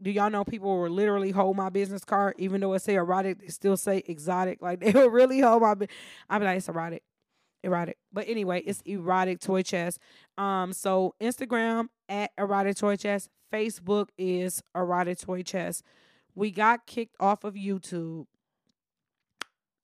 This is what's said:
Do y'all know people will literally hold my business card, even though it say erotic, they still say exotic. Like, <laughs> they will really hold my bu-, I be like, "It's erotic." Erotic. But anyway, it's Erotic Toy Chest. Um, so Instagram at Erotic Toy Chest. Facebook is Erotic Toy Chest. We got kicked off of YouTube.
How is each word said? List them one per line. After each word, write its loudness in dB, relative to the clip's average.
Do -2
y'all 2
know -2
people -2
will -2
literally 0
hold 2
my -2
business -4
card, 0
even -2
though 0
it 0
say 0
erotic, 0
they -20
still 0
say -2
exotic. -4
Like, -4
<laughs> -16
they 4
will 8
really 6
hold 8
my 6
bu-, -4
I 0
be 2
like, 2
"It's -4
erotic." -8
Erotic. -2
But -6
anyway, -2
it's -6
Erotic 0
Toy 0
Chest. -4
Um, -2
so 2
Instagram -2
at -4
Erotic 0
Toy 2
Chest. -4
Facebook -2
is -2
Erotic 0
Toy -6
Chest. -6
We -2
got 2
kicked -8
off 2
of -8
YouTube. -6